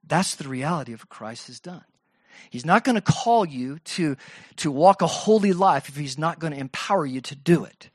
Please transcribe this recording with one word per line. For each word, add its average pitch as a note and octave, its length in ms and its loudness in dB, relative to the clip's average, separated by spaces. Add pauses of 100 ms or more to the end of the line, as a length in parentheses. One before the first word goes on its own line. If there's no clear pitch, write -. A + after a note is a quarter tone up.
That's F3 300 -2
the C#3 140 -14
reality C3 420 -6
of A2+ 80 -14
what - 100 -20
Christ A2+ 380 -16
has B2 140 -20
done. F3+ 240 -18 (640)
He's B2 160 -12
not F#3+ 180 4
gonna A#3 160 2
call A3+ 460 2
you C3+ 340 -8
to, D3+ 380 -4 (400)
to D#3 120 -4
walk E3 320 6
a E3+ 60 2
holy G#3 460 2
life F3 340 2
if C#3 80 -16
he's C#3 220 -8
not E3 220 -4
gonna D#3 180 -6
empower D3+ 480 -2
you C3 160 -6
to - 140 -14
do D#3 280 2
it. - 320 -20